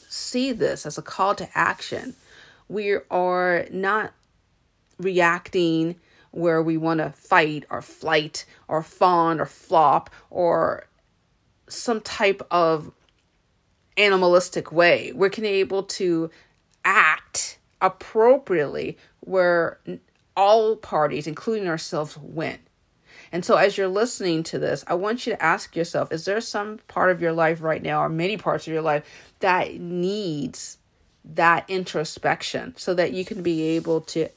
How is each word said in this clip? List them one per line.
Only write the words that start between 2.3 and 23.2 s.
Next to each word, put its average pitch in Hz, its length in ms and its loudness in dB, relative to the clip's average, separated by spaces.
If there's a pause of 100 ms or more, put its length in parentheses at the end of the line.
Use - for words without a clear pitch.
we 202 260 -2 (160)
are 180 580 0
not 196 440 -2 (840)
reacting 175 1000 0 (320)
where 165 320 0
we 160 140 0
wanna 160 340 -2
fight 151 580 0
or - 120 -8
flight 151 640 -4 (240)
or 156 120 -2
fawn 165 600 2
or 147 40 -2
flop 156 640 2 (200)
or 165 580 0 (800)
some 226 320 -4
type 196 500 -2
of 165 440 0 (1040)
animalistic 185 760 2
way. 156 420 4
We're 190 160 2
can 214 160 -4
able 196 380 0
to 165 480 -2 (540)
act 175 760 2 (220)
appropriately 190 1160 2 (220)
where 175 640 0
n-, 180 140 -10 (360)
all 220 420 4
parties, 151 500 -2
including 202 400 -6
ourselves, 160 500 -6
win. 151 400 -8 (760)